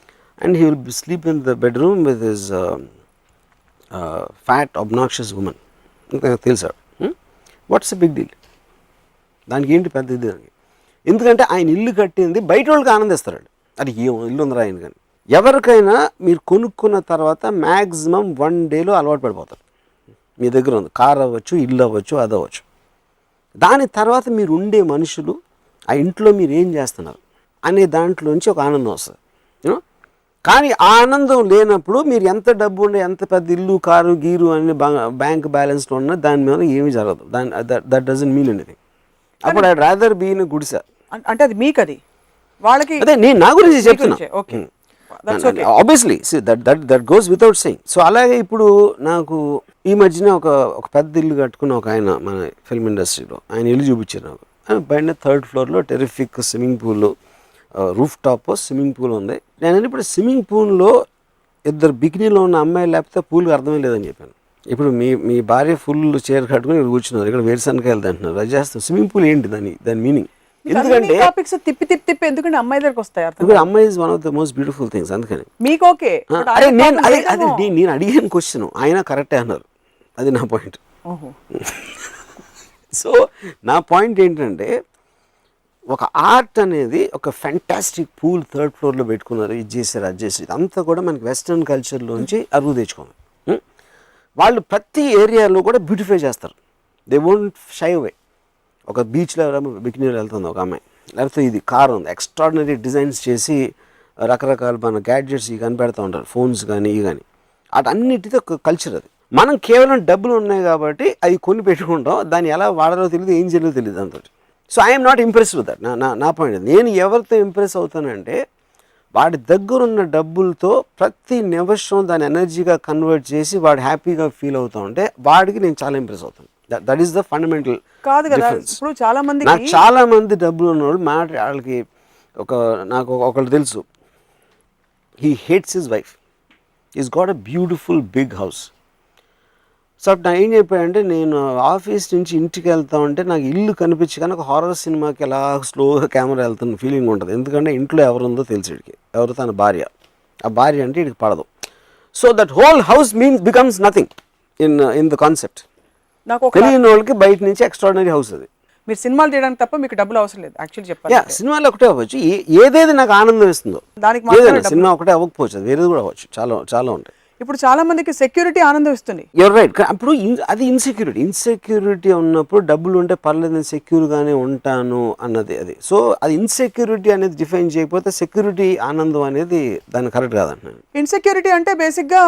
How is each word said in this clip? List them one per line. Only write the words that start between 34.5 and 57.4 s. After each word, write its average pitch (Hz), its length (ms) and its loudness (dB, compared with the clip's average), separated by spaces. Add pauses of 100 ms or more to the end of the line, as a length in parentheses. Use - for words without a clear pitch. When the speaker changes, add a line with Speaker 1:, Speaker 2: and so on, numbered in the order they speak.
Speaker 1:
బా-, 143 360 -2
బ్యాంక్ 143 400 -4
బ్యాలెన్స్లో 143 500 -2
ఉన్నా 139 160 -2
దాని 147 300 0
మీద 143 180 0
ఏమీ 143 280 0
జరగదు. 107 340 -4
దాని, 120 260 -6
that, 117 300 -4
that 131 200 0
doesn't 135 320 -2
mean 139 140 2
anything. 107 300 -6 (680)
అప్పుడు 214 220 2
Speaker 2:
కానీ 180 80 4
Speaker 1:
I'd 147 140 2
rather 202 220 4 (120)
be 190 120 -2
in 190 120 -2
a - 80 -12
గుడిసె. 147 260 -6 (340)
Speaker 2:
అన్-, 220 160 -18
అంటే 233 180 2
అది 220 140 -6
మీకది. 226 340 0 (720)
వాళ్ళకి 285 280 2 (100)
Speaker 1:
అదే 294 100 6 (120)
నేను 185 180 6
నా 214 140 8
గురించి 339 200 8
Speaker 2:
మీ 214 100 0
Speaker 1:
చెప్తున్నా. 233 280 4
Speaker 2:
గురించే. 160 120 -12 (120)
ఓకే. 190 160 -10
Speaker 1:
Hmm. 92 120 -10 (580)
Speaker 2:
That's 214 180 -2
Speaker 1:
నా-, 254 60 4
Speaker 2:
okay. - 140 -2 (160)
Speaker 1:
obviously, 233 360 4 (120)
see, 156 200 -2
that, 117 180 2
that, 156 140 4 (100)
that 127 120 4 (100)
goes 202 200 6
without 196 300 6
saying. 127 160 -4 (140)
So - 60 0 (100)
అలాగే 247 360 4
ఇప్పుడు 220 220 0 (440)
నాకు 160 260 -4 (540)
ఈ 202 100 4
మధ్యన 190 280 4 (120)
ఒక, 156 80 -2 (320)
ఒక 113 60 -12 (100)
పెద్ద 151 240 0
ఇల్లు 156 220 -2
కట్టుకున్న 135 380 -4
ఒక 110 140 -6
ఆయన 107 160 0 (160)
మన 98 100 -8 (320)
ఫిల్మ్ 117 220 -4
ఇండస్ట్రీలో, 90 460 -6 (160)
ఆయన 113 200 -4
ఇల్లు 135 180 0
చూపించారు 110 400 -4
నాకు. - 140 -20 (240)
ఆయన - 100 0 (120)
పైన 151 220 0 (120)
థర్డ్ 139 260 0
ఫ్లోర్‌లో 135 300 -2 (120)
టెరిఫిక్ 127 560 -6
స్విమ్మింగ్ 123 340 -4
పూల్, 107 260 0 (680)